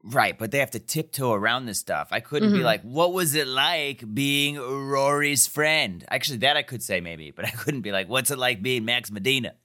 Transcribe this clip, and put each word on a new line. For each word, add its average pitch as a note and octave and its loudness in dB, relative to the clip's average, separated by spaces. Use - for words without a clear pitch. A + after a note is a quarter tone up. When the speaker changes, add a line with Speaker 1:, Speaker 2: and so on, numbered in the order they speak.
Speaker 1:
Right, A2 2
but A2 -4
they C#3 2
have C3 0
to A2+ -6
tiptoe C#3 -2
around A#2 0
this G#2 -4
stuff. D2+ -4
I G2+ -2
couldn't G3+ 0
be G3+ 4
Speaker 2:
Mm-hmm. D#3 2
Speaker 1:
like, G#2+ 4
"What D#3 2
was F3 2
it D3 0
like C#3 0
being C#3+ 2
Rory's C#3 2
friend?" D3 0
Actually, C3 -2
that C#3 4
I C#3+ 2
could A#2+ -8
say F#2 -2
maybe, D#2+ -12
but F2 -10
I G2 -4
couldn't A#2+ -4
be G#2 -6
like, F#2+ -2
"What's B2+ 0
it C#3 -4
like B2 0
being B2 0
Max A#2+ 0
Medina?" A2 -2